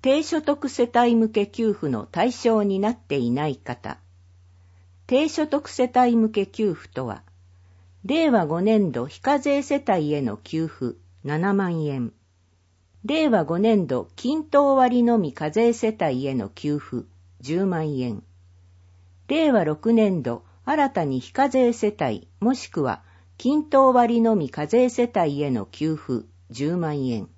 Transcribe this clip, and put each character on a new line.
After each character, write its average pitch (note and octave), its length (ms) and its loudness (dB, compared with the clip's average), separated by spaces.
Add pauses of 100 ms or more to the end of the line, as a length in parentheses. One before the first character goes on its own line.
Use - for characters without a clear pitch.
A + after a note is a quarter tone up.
低 C#4 220 2
所 D#4 200 -2
得 C#4+ 260 -2
世 A#3+ 260 -2
帯 A#3+ 220 4
向 A3+ 120 4
け G#3 200 0
給 A3 240 -2
付 E3 160 -4
の A2+ 180 -4
対 G3+ 240 0
象 A3+ 320 0
に G3 160 0
な G#3 120 0
っ A#3+ 60 -4
て - 220 -4
い A#2+ 120 -2
な C#3+ 180 -2
い C3+ 80 -4
方。 - 420 -12 (1080)
低 C#4+ 220 2
所 D4+ 180 -2
得 D4 220 -4
世 B3 280 -2
帯 B3 180 4
向 A3 160 2
け G3+ 160 -2
給 G#3 260 -2
付 - 160 -12
と C3 180 -6
は、 G#2+ 180 -10 (800)
令 D4+ 260 2
和 G3+ 160 2
五 D#3+ 140 -2
年 G3+ 320 2
度 A#2+ 140 -4
非 - 140 -18
課 C#4+ 200 0
税 C#4+ 220 0
世 C#4 260 -2
帯 D#3 240 0
へ D3 100 -2
の G#2+ 140 -4
給 D#3+ 320 -6
付、 - 280 -8 (280)
七 D#3+ 280 -2
万 F3+ 320 -2
円。 C3+ 280 -4 (920)
令 D4+ 240 0
和 G3 160 2
五 E3 140 -4
年 G3+ 300 2
度 B2 260 -4
均 D4+ 300 -4
等 C#4+ 320 2
割 B3 260 4
の A#3 160 2
み D#3 140 -2
課 D3+ 180 -4
税 A#3 220 2
世 A3 280 -2
帯 C#3 260 -2
へ C3+ 80 -4
の G#2+ 140 -4
給 D3 300 -4
付、 B2 280 -10 (340)
十 E3 260 -2
万 D#3+ 320 -2
円。 A#2+ 240 -4 (1040)
令 D4+ 240 2
和 G#3+ 140 4
六 D#3 280 -2
年 G3+ 300 2
度 A#2+ 220 -6 (200)
新 C#4+ 260 0
た F3 140 -2
に C3+ 140 -2
非 - 140 -12
課 C4+ 160 0
税 B3+ 240 2
世 G#3+ 280 -2
帯 B2 280 -4 (120)
も A#3+ 140 0
し - 140 -12
く E3 140 -4
は B2 200 -4 (340)
均 D4 260 0
等 C4+ 300 4
割 A#3 280 4
の A3+ 160 4
み D3 140 -2
課 D3+ 160 -6
税 B3 220 4
世 A#3+ 260 -2
帯 D3+ 260 0
へ C#3+ 100 -2
の A2+ 140 -2
給 D#3 300 -4
付、 C3+ 320 -6 (240)
十 C#3+ 260 -4
万 D3+ 300 -2
円。 A2+ 320 -4